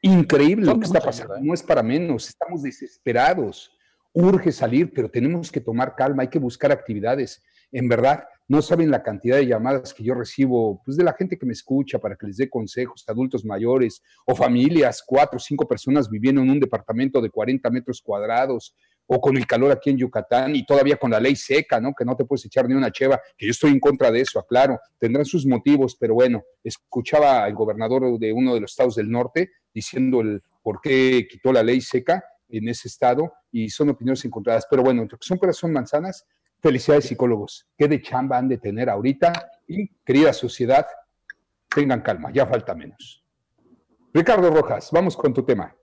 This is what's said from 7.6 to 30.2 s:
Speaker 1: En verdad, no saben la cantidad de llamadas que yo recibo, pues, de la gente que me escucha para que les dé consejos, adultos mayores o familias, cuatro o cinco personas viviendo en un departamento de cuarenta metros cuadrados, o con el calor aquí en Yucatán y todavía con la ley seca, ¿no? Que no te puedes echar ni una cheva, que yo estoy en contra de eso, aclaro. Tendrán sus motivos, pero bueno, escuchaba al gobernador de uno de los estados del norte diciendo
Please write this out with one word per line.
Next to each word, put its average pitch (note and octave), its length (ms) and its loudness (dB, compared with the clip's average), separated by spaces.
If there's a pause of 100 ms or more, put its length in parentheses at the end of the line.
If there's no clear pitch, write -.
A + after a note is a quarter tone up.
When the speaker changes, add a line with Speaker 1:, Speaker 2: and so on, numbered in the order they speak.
Speaker 1:
En B2 180 -2
verdad, B2+ 360 2 (240)
no D3 140 4
saben E3 280 2
la B2 120 2
cantidad A#2+ 340 0
de C#3 100 4
llamadas B2 480 -2
que - 80 -16
yo B2 120 -2
recibo, A#2+ 720 -2
pues, C3+ 120 -6
de F3 80 2
la D#3+ 80 2
gente F#3 260 -6
que C3+ 80 -8
me A#2 60 -4
escucha - 480 -4
para G2 160 -8
que G#2+ 100 -14
les F#2+ 100 -12
dé C3 140 -2
consejos, B2 560 -8
adultos A#2 380 -6
mayores A#2 580 -2 (240)
o B2+ 80 0
familias, B2+ 720 2
cuatro C3+ 300 2
o A#2 40 -8
cinco - 280 -4
personas C3 400 0
viviendo B2 320 2
en C3 100 4
un C#3+ 80 2
departamento B2+ 640 -2
de A2 100 -2
cuarenta A#2 400 -2
metros B2 320 -6
cuadrados, A2+ 720 -4 (360)
o C3 120 0
con C3+ 160 2
el A#2+ 80 -4
calor C3 260 2
aquí - 160 -2
en C3+ 80 2
Yucatán B2+ 580 -2
y B2+ 120 -4
todavía C#3 320 4
con B2 120 -2
la A2 80 2
ley C3 160 2
seca, C3 460 -2
¿no? C3+ 140 -6
Que A#2+ 100 -6
no B2 100 -4
te A#2+ 120 -4
puedes C3+ 180 -4
echar A#2+ 240 -2
ni C3 60 2
una C3 160 0
cheva, C3+ 280 0 (200)
que G2+ 80 -8
yo A2+ 60 -2
estoy D3 180 2
en C3+ 100 4
contra C3+ 300 4
de A#2 100 2
eso, C3 180 -2
aclaro. B2 400 2 (200)
Tendrán B2+ 260 0
sus C#3+ 220 -2
motivos, C3+ 520 2
pero A2+ 140 0
bueno, A#2+ 300 2 (200)
escuchaba C3 800 0
al G#2 120 -2
gobernador A2+ 640 -2
de A2 160 -2
uno B2+ 180 0
de A#2 80 0
los G2+ 100 -10
estados B2 260 -2
del G#2+ 140 -4
norte B2 400 -4 (220)
diciendo B2+ 480 -2